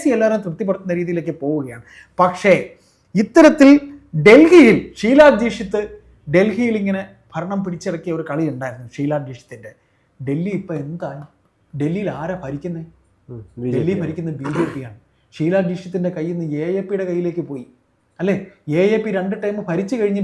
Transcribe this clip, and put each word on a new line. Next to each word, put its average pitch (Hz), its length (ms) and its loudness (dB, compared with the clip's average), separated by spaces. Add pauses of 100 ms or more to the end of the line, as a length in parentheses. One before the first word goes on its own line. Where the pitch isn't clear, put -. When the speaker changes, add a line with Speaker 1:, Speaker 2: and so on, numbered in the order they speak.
Speaker 1:
സി 320 140 0
എല്ലാവരെയും 220 300 0
തൃപ്തിപ്പെടുത്തുന്ന 185 540 -6
രീതിയിലേക്ക് 170 420 -6
പോവുകയാണ്. 135 420 -6 (360)
പക്ഷേ 180 340 2 (720)
ഇത്തരത്തിൽ 302 480 8 (560)
ഡൽഹിയിൽ 277 500 10 (240)
ഷീല 277 260 6 (140)
ദീക്ഷിത് 214 380 -4 (560)
ഡൽഹിയിൽ 214 460 2
ഇങ്ങനെ 196 220 -4 (300)
ഭരണം 185 320 -6
പിടിച്ചടക്കിയ 170 540 -8
ഒരു 156 100 -10
കളി 156 240 -2
ഉണ്ടായിരുന്നു 123 420 -12
ഷീല 143 320 -4
ദീക്ഷിത്തിൻ്റെ. 113 440 -18 (480)
ഡൽഹി 160 420 -6
ഇപ്പം 160 240 -10
എന്തായി? 147 360 -12 (520)
ഡൽഹിയിൽ 160 360 -4 (120)
ആരാ 175 240 -8
ഭരിക്കുന്നത്? 160 420 -10 (400)
Speaker 2:
ഉം, 117 160 -16 (160)
ബി 123 80 -6
ജെ 123 100 -2
പി - 0 -
Speaker 1:
ഡൽഹി 165 160 -2
Speaker 2:
ആണ്. 185 120 -6
Speaker 1:
ഭരിക്കുന്നത് 160 360 -8
ബി 143 160 -10
ജെ 170 140 0
പി 139 160 -12
ആണ്. 107 100 -20 (380)
ഷീല 165 200 -2 (100)
ദീക്ഷിത്തിൻ്റെ 180 480 -6
കയ്യിൽ 165 240 -8
നിന്ന് 156 240 -6
എ 165 60 -6 (100)
എ - 80 -4
പിയുടെ 196 220 -6
കയ്യിലേക്ക് 175 400 -6
പോയി, 139 140 -12 (580)
അല്ലേ? 185 140 -2 (440)
എ 185 60 4 (100)
എ 214 80 0
പി 214 140 -6
രണ്ട് 190 260 -4
ടൈം 208 140 -4 (120)
ഭരിച്ചു 196 320 -4
കഴിഞ്ഞ് 202 240 -2